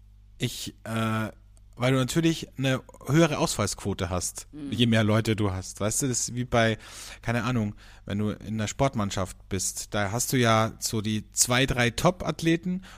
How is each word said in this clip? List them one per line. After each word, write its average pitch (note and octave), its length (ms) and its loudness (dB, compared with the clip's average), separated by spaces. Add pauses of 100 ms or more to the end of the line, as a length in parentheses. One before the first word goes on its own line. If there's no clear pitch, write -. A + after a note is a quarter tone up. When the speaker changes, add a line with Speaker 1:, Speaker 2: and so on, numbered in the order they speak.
(380)
Speaker 1:
ich, - 360 -6 (100)
äh, A2 440 -2 (480)
weil B2+ 160 2
du C3 60 4
natürlich D#3+ 500 0 (100)
eine C3 240 0 (260)
höhere D3+ 300 6
Ausfallsquote G2 720 0
hast, - 420 -4
Speaker 2:
Mhm. C#3+ 200 -8
Speaker 1:
je A2+ 140 4
mehr A2+ 180 4
Leute G#2+ 320 2
du G2+ 160 0
hast. - 280 -8
Weißt G#2 220 -2
du, C#3 60 0
das A#2+ 220 -2
ist A#2 60 -6
wie B2 100 -2
bei, A2+ 320 4 (440)
keine A#2 220 -2
Ahnung, A2+ 300 0 (320)
wenn G2+ 120 -4
du G#2 120 0
in G2+ 240 -8
einer A2 140 -2
Sportmannschaft G#2 680 -2 (120)
bist, - 460 -6
da G#2 180 0
hast A#2+ 200 -2
du C3+ 60 2
ja A2+ 420 4
so - 220 -2
die G#2+ 300 -4
zwei, B2 340 2
drei A#2+ 240 2
Top-Athleten E3+ 920 0 (160)